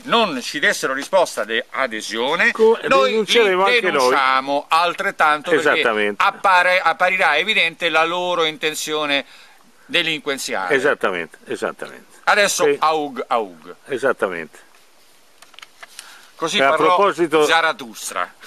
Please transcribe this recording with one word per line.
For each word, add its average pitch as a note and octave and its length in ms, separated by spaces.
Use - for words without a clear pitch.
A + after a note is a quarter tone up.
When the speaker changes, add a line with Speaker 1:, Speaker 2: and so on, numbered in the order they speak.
Speaker 1:
non F3 360
ci D3 200
dessero E3 320
risposta C#3 500
di A2+ 180
adesione, B2+ 840
Speaker 2:
Co-, A3+ 320
Speaker 1:
noi C4 260
Speaker 2:
denunceremo G3+ 560
Speaker 1:
li A#3+ 80
Speaker 2:
anche G#3+ 160
noi. - 80
Speaker 1:
denunciamo C3 720
altrettanto E3+ 800
perché D#3 180
Speaker 2:
Esattamente. G#2+ 440
Speaker 1:
appare-, F#3 560
apparirà F3 560
evidente F3 520
la D#3+ 160
loro F3 400
intenzione D3+ 800
delinquenziale. C#3 840
Speaker 2:
Esattamente, A2+ 760
esattamente. D2+ 680
Speaker 1:
Adesso G3 380
Speaker 2:
Sì. C#3+ 140
Speaker 1:
aug D3 480
aug. F#2 480
Speaker 2:
Esattamente. G#2+ 720
Speaker 1:
Così E3 220
Speaker 2:
E G3 40
a F#3+ 80
Speaker 1:
parlò D#3+ 240
Speaker 2:
proposito, E3 500
Speaker 1:
Zarathustra. C3+ 880